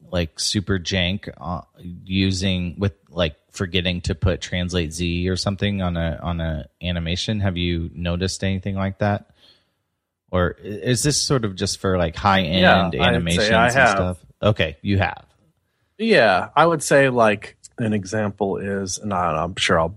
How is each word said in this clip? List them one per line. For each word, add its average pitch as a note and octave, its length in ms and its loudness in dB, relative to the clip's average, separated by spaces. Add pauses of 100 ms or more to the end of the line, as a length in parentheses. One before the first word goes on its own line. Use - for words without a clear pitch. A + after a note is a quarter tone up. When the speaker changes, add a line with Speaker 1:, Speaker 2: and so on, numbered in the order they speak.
(100)
Speaker 1:
like, F2 280 -4
super G2 400 -2
jank, F2+ 600 -4
uh, E2+ 240 -8 (420)
using F#2+ 760 -2
with, G2 140 0 (160)
like, E2 280 -2 (140)
forgetting F2+ 520 -2
to - 120 -4
put E2+ 280 0
Translate F2 500 -2
Z F2 360 -2
or F#2 80 0
something G2+ 440 -2
on F2 160 -2
a, E2 260 -2
on E2+ 180 -4
a D#2+ 260 -4 (160)
animation? F2+ 580 -4
Have G2 160 -2
you F2 380 -2
noticed F2 500 -4
anything F#2+ 300 -2
like F#2+ 240 -4
that? G#2 320 -2 (1000)
Or F2+ 320 0
i-, - 40 -14
is G#2+ 360 -2
this C#3+ 180 0
sort C3 260 0
of F#2+ 80 -4
just F#2+ 240 -4
for, F#2+ 200 0
like, E2 180 0
high-end F#2+ 440 2
Speaker 2:
Yeah, G2 260 6
I'd E2+ 60 -2
say C2+ 60 -4
Speaker 1:
animations G#2 540 2
Speaker 2:
I A2+ 160 4
Speaker 1:
and A#2+ 60 0
Speaker 2:
have. B2+ 160 6
Speaker 1:
stuff? F2+ 340 -2 (180)
Okay, F2 400 0
you G2 160 0
have. E2+ 260 -2 (720)
Speaker 2:
Yeah, A#2 580 4
I D#3 100 6
would E3 160 2
say, C#3 260 4
like, A2 480 2 (220)
an A2 140 0
example G#2 640 -2
is, G2 400 -6
and G#2 160 -6
I, E2 280 0
I'm F2 140 -6
sure F2+ 220 2
I'll E2 180 0